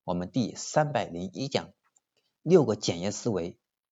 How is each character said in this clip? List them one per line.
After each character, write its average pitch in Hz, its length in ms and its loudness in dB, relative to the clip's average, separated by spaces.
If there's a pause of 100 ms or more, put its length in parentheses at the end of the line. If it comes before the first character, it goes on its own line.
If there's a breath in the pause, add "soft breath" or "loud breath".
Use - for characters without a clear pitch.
我 92 100 -2
们 90 160 -4
第 123 240 -2
三 - 380 0
百 110 140 0
零 85 280 -8
一 135 140 -6
讲： 85 240 -4 (720)
六 156 220 8
个 107 100 2
简 87 260 -4
约 98 80 -2
思 107 200 -4
维， 87 280 -2 (340)